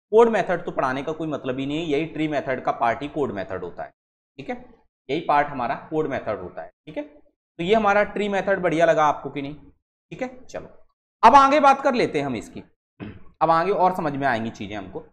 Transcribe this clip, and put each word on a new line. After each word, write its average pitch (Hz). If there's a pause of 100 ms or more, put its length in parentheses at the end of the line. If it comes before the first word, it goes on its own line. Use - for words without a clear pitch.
(120)
कोड 233
मेथड 185
तो 196
पढ़ाने 135
का 160
कोई 160
मतलब 131
ही 135
नहीं 147
है, 175
यही 151
ट्री 156
मेथड 135
का -
पार्ट 117
ही 143
कोड 135
मेथड 92
होता 85
है, - (460)
ठीक 135
है, 247 (540)
यही 151
पार्ट 147
हमारा 131 (140)
कोड 156
मेथड 110
होता 87
है, 82 (140)
ठीक 160
है। 294
तो -
ये 196
हमारा 208 (100)
ट्री 202
मेथड 190
बढ़िया 170
लगा 156
आपको 143
कि 139
नहीं, 143 (560)
ठीक 170
है। 254
चलो - (460)
अब 240
आगे 269
बात 277
कर 277
लेते 160
हैं 143
हम 127
इसकी, - (800)
अब 160
आगे 165
और 180
समझ 151
में 139
आएंगी 113
चीजें 107
हमको। 92